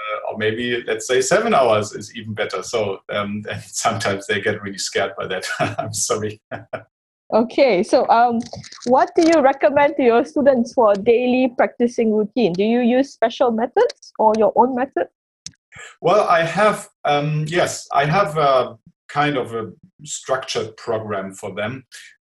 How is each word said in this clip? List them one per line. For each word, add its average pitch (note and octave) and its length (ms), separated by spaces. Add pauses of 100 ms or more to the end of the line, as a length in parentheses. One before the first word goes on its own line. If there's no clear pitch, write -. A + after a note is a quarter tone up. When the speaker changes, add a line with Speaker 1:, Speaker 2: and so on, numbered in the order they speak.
(300)
Speaker 1:
or G2 80
maybe, A#2 480
let's A2+ 200
say, B2+ 140
seven A3 340
hours A2 380
is - 220
even G#2+ 200
better. G2 280
So, G#2 360 (120)
um, G#2 360
<laughs> G#2+ 40
and G#2+ 120
sometimes G#2+ 640
they G#2 140
get G#2 220
really G2 160
scared G2 380
by - 120
that. F#2+ 180 (120)
<laughs> - 200
I'm G#2+ 140
sorry. G#2+ 480 (100)
<laughs> - 0 (840)
Speaker 2:
Okay, A#3 520
so, C4+ 240
um, A#3 320 (460)
what C4 280
do F4+ 80
you E4 180
recommend C#4+ 580
to C#4+ 40
your A#3 220
students B3+ 480
for G#3+ 220
daily B3 600
practicing A#3 560
routine? G#3 400
Do F#3 120
you A#3 160
use B3+ 320
special A#3 400
methods B3+ 680
or G#3+ 180
your G#3+ 200
own C4 180
method? B3+ 320 (960)
Speaker 1:
Well, F#3 280
I E3+ 140
have, G3 460 (160)
um, D3+ 420
yes, - 480
I C#3 120
have D#3 300
a C3 400 (320)
kind C#3+ 280
of A2+ 180
a A2+ 160 (320)
structured - 760
program G#2 560
for G2 220
them. A2+ 320 (420)